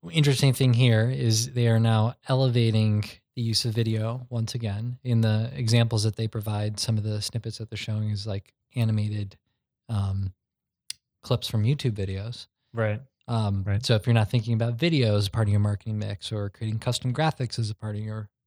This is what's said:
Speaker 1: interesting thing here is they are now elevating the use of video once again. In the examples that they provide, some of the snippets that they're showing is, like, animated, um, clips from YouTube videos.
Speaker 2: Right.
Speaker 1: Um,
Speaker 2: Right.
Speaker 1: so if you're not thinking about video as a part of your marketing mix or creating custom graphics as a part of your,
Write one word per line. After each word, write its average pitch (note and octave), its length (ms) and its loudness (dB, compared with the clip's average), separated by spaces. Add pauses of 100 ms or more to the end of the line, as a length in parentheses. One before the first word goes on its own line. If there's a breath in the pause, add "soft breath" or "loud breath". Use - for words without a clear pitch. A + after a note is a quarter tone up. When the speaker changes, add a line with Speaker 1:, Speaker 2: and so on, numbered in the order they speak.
(120)
Speaker 1:
interesting C#3+ 420 4
thing B2+ 200 4
here A#2 360 6
is B2 440 0
they A#2+ 140 2
are A2+ 120 6
now A2+ 360 2 (120)
elevating A2+ 760 2 (320)
the B2+ 60 -8
use A2+ 240 -2
of A2+ 80 -2
video A2+ 560 -2
once A2+ 260 -4
again. A2+ 480 -6
In A#2+ 180 2
the A2 340 2
examples A2+ 480 2
that G#2+ 120 0
they A2+ 120 -4
provide, G#2 520 -4
some A2+ 180 0
of G#2+ 60 -2
the G#2+ 180 -4
snippets A2 360 -8
that A2 120 -12
they're A2 80 -10
showing G#2+ 320 -4
is, G#2 180 -4
like, G2+ 260 -8 (220)
animated, G#2 600 -2 (520)
um, G2 440 -2 (880)
clips - 240 0
from G#2+ 160 0
YouTube C3 300 0
videos. G2 540 -8 (260)
Speaker 2:
Right. A2+ 280 -2 (260)
Speaker 1:
Um, G#2 380 0
Speaker 2:
Right. G2+ 200 -2
Speaker 1:
so A#2+ 100 4
if G#2+ 100 0
you're A#2+ 80 4
not A2 160 4
thinking A#2 240 0
about A#2 200 0
video B2+ 420 2
as G#2 120 2
a - 40 -6
part A2+ 160 0
of G2+ 40 2
your G#2 100 4
marketing G#2 360 -2
mix G#2 360 -8
or G#2 160 -4
creating A2 300 -6
custom B2 340 -2
graphics C#3+ 440 -2
as A2 120 -2
a G#2+ 60 -8
part G#2+ 200 -8
of G#2 60 -6
your, G#2+ 280 -8 (180)